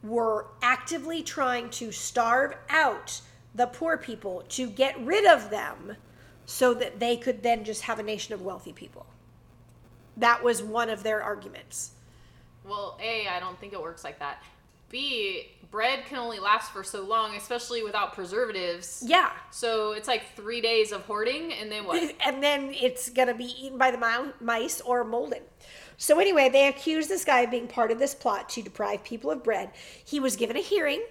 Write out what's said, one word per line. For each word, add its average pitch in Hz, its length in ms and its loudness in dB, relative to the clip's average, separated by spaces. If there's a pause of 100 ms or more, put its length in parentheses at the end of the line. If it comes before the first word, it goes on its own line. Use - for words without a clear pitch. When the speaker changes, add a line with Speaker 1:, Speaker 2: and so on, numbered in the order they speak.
Speaker 1:
were 220 440 0 (160)
actively 294 600 0
trying 247 480 -2
to 226 200 -8
starve 240 640 2 (140)
out 285 540 2 (320)
the 240 120 4
poor 320 300 -2
people 196 540 -8
to 254 180 -4
get 262 320 2
rid 359 260 2
of 254 220 8
them 208 480 -8 (480)
so 247 300 4
that 233 260 -4
they 240 160 2
could 233 260 -2
then 233 220 2
just 214 180 -8
have 220 160 -4
a 220 40 -6
nation 214 320 -6
of 190 80 -10
wealthy 180 320 -10
people. - 320 -20 (1120)
That 233 260 4
was 233 180 2
one 226 280 -2
of 202 120 -6
their 214 200 0
arguments. - 720 -10 (720)
Speaker 2:
Well, 202 380 -8
A, 220 240 -4
I 180 140 -4
don't 180 180 -10
think 202 140 -14
it 214 80 -8
works 165 240 -10
like 147 140 -12
that. 143 240 -10 (460)
B, 233 600 -4 (220)
bread 247 360 0
can 277 120 -8
only 233 200 -6
last 208 340 2
for 196 120 -10
so 196 180 -8
long, 214 320 0
especially 240 480 -4
without 208 320 -2
preservatives. 185 880 -4
Speaker 1:
Yeah. 330 280 4 (180)
Speaker 2:
So 220 420 0
it's 214 140 -8
like 233 300 -2
three 233 240 -6
days 220 320 4
of 190 100 -6
hoarding, 247 500 -2
and 214 180 -8
then 214 140 -6
what? 311 340 0
Speaker 1:
<laughs> - 60 0
And 269 180 0
then 277 300 2
it's 254 380 -2
gonna 247 240 4
be 247 260 -10
eaten 262 180 -10
by 254 120 6
the 240 80 -2
mou-, 240 420 0
mice 233 400 -2
or 247 240 2
molden. 233 380 -2 (540)
So 311 240 6
anyway, 349 280 8
they 277 200 8
accused 311 400 0
this 381 160 -2
guy 262 160 6
of 240 100 4
being 240 160 -2
part 233 240 2
of 233 80 2
this 277 160 0
plot 208 360 -2
to 233 120 -6
deprive 202 400 -4
people 233 280 -6
of 294 120 -4
bread. 196 280 0 (340)
He 285 160 -4
was 254 160 2
given 233 200 -2
a 294 40 -2
hearing. 349 500 0